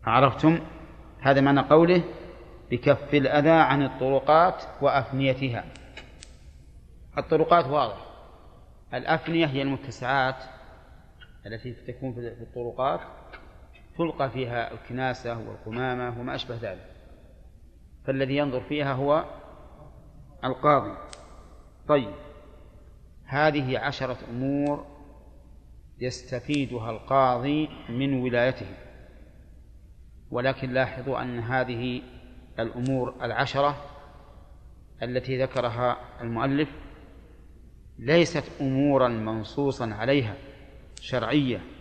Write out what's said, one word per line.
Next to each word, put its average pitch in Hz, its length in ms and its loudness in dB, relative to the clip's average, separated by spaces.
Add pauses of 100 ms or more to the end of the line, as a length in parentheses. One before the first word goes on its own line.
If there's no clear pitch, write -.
عرفتم؟ 135 540 4 (640)
هذا 139 200 6
معنى 139 200 6
قوله: 170 420 6 (680)
"بكف 139 440 2
الأذى 147 360 4
عن 143 320 6
الطرقات 135 800 4 (180)
وأفنيتها". 131 840 0 (1500)
الطرقات 160 460 4
واضح، 131 420 0 (880)
الأفنية 160 520 0
هي 139 160 -2
المتسعات 131 760 -2 (1080)
التي 113 260 -10
تكون 127 420 -10
في، 117 220 -10
في 113 60 -16
الطرقات، 123 580 -4 (1000)
تلقى 151 320 -2
فيها 120 420 -4
الكناسة 120 680 -6
والقمامة 120 840 -6
وما 127 140 -8
أشبه 123 280 -8
ذلك، 95 240 -10 (1200)
فالذي 135 300 0
ينظر 139 240 0
فيها 143 320 -2
هو 143 320 2 (1200)
القاضي. 135 520 2 (920)
طيب، 139 260 2 (1120)
هذه 139 540 0
عشرة 127 380 -4 (140)
أمور 143 560 -2 (1120)
يستفيدها 123 920 -6
القاضي 135 800 0 (200)
من 131 340 0
ولايته، 120 440 0 (1600)
ولكن 127 420 -2
لاحظوا 127 500 -2
أن 123 160 -6
هذه 123 640 -2 (560)
الأمور 123 640 -2
العشرة 135 540 0 (1300)
التي 127 400 -2
ذكرها 123 540 0 (240)
المؤلف 135 480 0 (1300)
ليست 151 460 4 (160)
أمورا 135 480 4
منصوصا 117 760 -2
عليها 110 480 0 (640)
شرعية 123 600 0 (200)